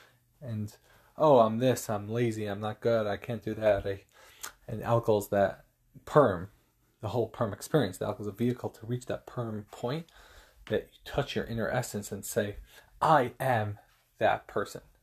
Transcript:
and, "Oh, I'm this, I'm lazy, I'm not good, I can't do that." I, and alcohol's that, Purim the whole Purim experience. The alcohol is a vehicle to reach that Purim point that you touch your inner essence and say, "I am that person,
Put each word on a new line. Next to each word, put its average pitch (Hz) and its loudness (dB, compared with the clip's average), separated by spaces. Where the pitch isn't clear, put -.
and, 110 -8
"Oh, 147 8
I'm 110 6
this, 127 2
I'm 104 -4
lazy, 113 -2
I'm 101 -6
not 107 -8
good, 117 2
I 101 -2
can't 113 -8
do 110 -4
that." 104 2
I, 98 -6
and 110 -8
alcohol's 117 2
that, 101 2
Purim 101 4
the 107 -6
whole 113 0
Purim 104 -4
experience. 113 -2
The 104 -4
alcohol 104 -6
is 98 -8
a - -18
vehicle 120 -2
to - -16
reach 123 -8
that - -8
Purim 110 -8
point 147 -6
that 104 -2
you - -20
touch - -4
your 110 -2
inner 113 -4
essence 113 -4
and 101 -10
say, 104 -2
"I 143 4
am 110 0
that 104 2
person, - -6